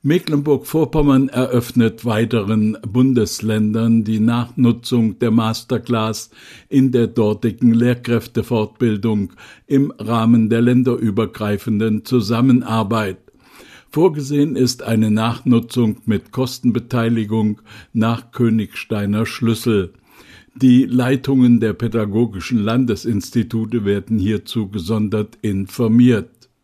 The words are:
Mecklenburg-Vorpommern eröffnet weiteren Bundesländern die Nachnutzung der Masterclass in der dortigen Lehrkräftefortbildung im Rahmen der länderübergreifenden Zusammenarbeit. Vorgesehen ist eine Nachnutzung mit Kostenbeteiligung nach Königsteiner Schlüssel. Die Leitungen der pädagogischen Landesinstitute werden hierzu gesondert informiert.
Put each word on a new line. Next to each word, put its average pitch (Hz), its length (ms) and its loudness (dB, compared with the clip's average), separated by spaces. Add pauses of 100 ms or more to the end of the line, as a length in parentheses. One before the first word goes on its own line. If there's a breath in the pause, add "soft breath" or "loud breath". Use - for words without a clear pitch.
Mecklenburg-Vorpommern 143 1300 0
eröffnet 123 760 -2
weiteren 110 720 0 (100)
Bundesländern 113 1160 0
die 110 160 -2
Nachnutzung 117 1000 0
der 117 140 0
Masterclass 110 1000 -2 (400 loud breath)
in 135 220 4
der 120 160 2
dortigen 110 680 2
Lehrkräftefortbildung 113 1600 -2 (320 loud breath)
im 139 320 0
Rahmen 113 540 2
der 117 100 2
länderübergreifenden 110 1400 0
Zusammenarbeit. 113 1120 0 (760 loud breath)
Vorgesehen 147 680 0
ist 127 260 0
eine 110 260 0
Nachnutzung 117 960 0
mit - 280 -4
Kostenbeteiligung 113 1300 -2 (320 loud breath)
nach 113 400 -2
Königsteiner 107 920 -2
Schlüssel. 113 680 -2 (600 soft breath)
Die 127 300 6
Leitungen 127 800 2
der 110 100 0
pädagogischen 107 840 -4
Landesinstitute 110 1300 -2
werden 101 340 -2
hierzu 104 480 -4
gesondert 104 760 -4
informiert. 110 1080 0 (140)